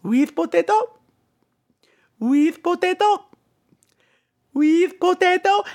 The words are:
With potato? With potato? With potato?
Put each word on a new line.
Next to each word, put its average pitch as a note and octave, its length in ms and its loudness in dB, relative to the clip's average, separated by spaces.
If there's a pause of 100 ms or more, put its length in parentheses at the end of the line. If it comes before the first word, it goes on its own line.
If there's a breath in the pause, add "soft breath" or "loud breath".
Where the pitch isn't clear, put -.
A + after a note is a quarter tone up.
With B3 320 -2
potato? G4+ 640 -2 (1200)
With C#4+ 440 0
potato? F#4 640 -2 (1300)
With D#4+ 440 0
potato? F#4 640 0 (100)